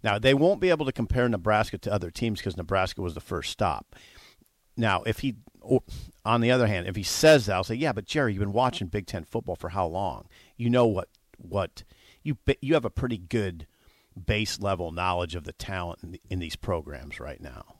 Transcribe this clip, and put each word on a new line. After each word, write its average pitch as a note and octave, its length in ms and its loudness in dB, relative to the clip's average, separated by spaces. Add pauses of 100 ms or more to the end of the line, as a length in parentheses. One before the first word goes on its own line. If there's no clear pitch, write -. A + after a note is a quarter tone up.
Now G#2 160 2
they C3 160 6
won't E3+ 260 4
be F#3 80 4
able D3+ 160 2
to C3 60 0
compare B2 360 0
Nebraska G#2+ 520 2
to - 140 -4
other F2+ 180 -2
teams A2 300 -2
'cause F#2 160 -4
Nebraska F#2+ 440 -2
was F2 140 -4
the - 60 -10
first - 300 -6
stop. D#2 440 -2 (800)
Now, G#2+ 280 2
if A2 160 -2
he, A#2 180 -4 (240)
or, B2 200 2 (420)
on A#2 180 2
the A#2 100 4
other B2 160 4
hand, F2+ 200 -2
if F#2+ 80 -8
he G#2+ 80 -6
says D3 440 6
that, F#2+ 80 0
I'll F#2 80 0
say, A2+ 120 -4
"Yeah, C3+ 180 -2
but G2+ 120 -6
Jerry, C3 280 0
you've F#2+ 80 -4
been G2+ 120 0
watching A#2 340 0
Big G2+ 200 -4
Ten E2+ 160 -8
football F2+ 320 -6
for - 140 -10
how F#2 180 0
long? E2+ 400 -6 (280)
You A#2 140 0
know B2 160 8
what, F#2+ 240 0 (280)
what F#2+ 460 -6 (380)
you, D3 160 -4 (240)
you C3+ 140 0
have B2 100 0
a G#2+ 60 -2
pretty B2 260 -4
good F2+ 480 -4 (600)
base G#2+ 340 0
level F2+ 320 -2
knowledge F2 440 0
of E2 100 -8
the F2 80 -10
talent F2+ 500 -8
in, F2 160 -14 (100)
in F#2 100 -2
these E2 160 -6
programs D2 640 -8
right C#2+ 220 -12
now. B1 220 -16 (160)